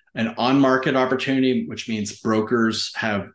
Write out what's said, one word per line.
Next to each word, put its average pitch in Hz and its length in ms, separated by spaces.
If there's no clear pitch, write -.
an 113 240
on-market 131 580
opportunity, 127 720
which 110 220
means 107 320
brokers 110 720
have 104 400